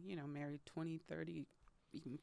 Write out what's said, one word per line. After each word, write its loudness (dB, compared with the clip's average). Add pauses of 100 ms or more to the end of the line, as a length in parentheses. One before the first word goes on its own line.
you 0
know, 0
married 0
twenty, 2
thirty, 0 (460)
even -2